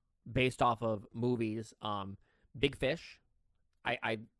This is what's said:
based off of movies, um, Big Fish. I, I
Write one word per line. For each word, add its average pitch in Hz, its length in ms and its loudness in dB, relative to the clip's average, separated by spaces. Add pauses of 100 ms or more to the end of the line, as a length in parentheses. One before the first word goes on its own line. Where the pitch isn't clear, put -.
(320)
based 127 300 4
off 120 200 4
of 113 320 -2
movies, 113 680 -2
um, 98 360 -4 (400)
Big 135 180 0
Fish. - 440 -2 (680)
I, 120 180 -2
I 113 160 0 (200)